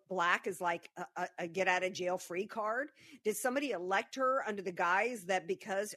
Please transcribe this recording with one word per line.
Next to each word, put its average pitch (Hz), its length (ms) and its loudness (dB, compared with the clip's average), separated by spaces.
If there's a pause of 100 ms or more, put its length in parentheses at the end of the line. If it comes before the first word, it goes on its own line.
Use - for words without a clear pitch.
black 185 380 2
is 190 140 -4
like 175 360 -2
a, 175 80 -6 (120)
a, 175 120 -2 (120)
a 175 80 -4
get 180 200 0
out 180 160 4
of 185 80 0
jail 180 240 -2
free 180 300 -6
card. 226 420 -2 (360)
Did 208 120 2
somebody 262 360 0
elect 190 440 0
her 262 300 2
under 202 160 -2
the 185 100 -4
guise 190 540 2
that 185 200 2
because 196 500 -2